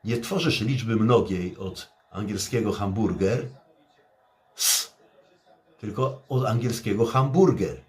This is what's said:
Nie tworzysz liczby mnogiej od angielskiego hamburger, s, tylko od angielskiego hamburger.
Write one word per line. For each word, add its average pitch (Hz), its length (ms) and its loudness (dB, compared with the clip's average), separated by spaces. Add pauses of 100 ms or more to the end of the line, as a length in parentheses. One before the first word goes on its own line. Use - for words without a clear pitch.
Nie 117 140 -2
tworzysz 165 440 -2
liczby 113 340 0
mnogiej 95 640 2
od 95 320 -10 (220)
angielskiego 104 600 -2
hamburger, 101 760 0 (1080)
s, - 380 -2 (840)
tylko 117 500 -4
od 127 160 0
angielskiego 113 600 0
hamburger. 135 840 2